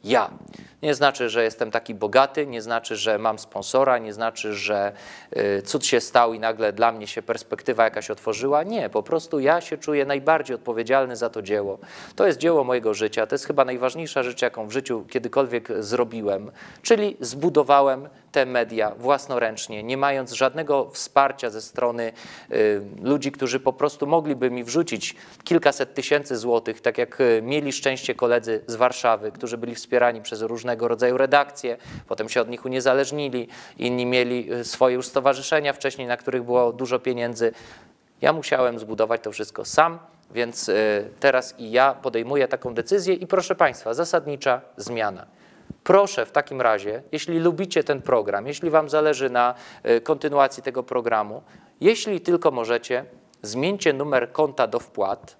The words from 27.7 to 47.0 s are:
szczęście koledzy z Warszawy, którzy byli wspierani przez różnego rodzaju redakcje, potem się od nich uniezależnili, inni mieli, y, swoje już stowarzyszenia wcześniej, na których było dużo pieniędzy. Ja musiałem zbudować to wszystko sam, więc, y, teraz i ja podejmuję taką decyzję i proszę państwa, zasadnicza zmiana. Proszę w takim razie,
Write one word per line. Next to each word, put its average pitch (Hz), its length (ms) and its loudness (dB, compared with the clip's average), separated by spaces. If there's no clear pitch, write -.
szczęście 131 420 -2
koledzy 117 520 0
z 113 80 -6
Warszawy, 113 560 0
którzy 117 260 -8
byli 117 180 -8
wspierani 120 460 2
przez 107 200 -10
różnego 117 460 -4
rodzaju 123 300 2
redakcje, 135 600 2
potem 110 220 -6
się 123 120 2
od 113 80 0
nich 120 160 -10
uniezależnili, 131 840 0
inni 123 280 0
mieli, 123 480 0
y, 120 100 -6
swoje 127 320 2
już 127 120 -4
stowarzyszenia 139 640 0
wcześniej, 135 340 -6
na 120 100 -2
których 127 260 -4
było 120 300 2
dużo 123 260 -2
pieniędzy. 120 520 -2
Ja 147 120 4
musiałem 131 460 0
zbudować 110 440 -2
to 107 80 -6
wszystko 107 340 -10
sam, 165 340 2
więc, 117 380 -4
y, 107 400 2
teraz 127 400 2
i 113 120 -10
ja 131 220 6
podejmuję 127 540 -2
taką 123 260 -4
decyzję 180 400 0
i 180 140 -4
proszę 185 280 0
państwa, 123 380 0
zasadnicza 139 680 0
zmiana. 107 480 -6
Proszę 190 420 4
w - 60 -20
takim 139 300 -2
razie, 110 500 0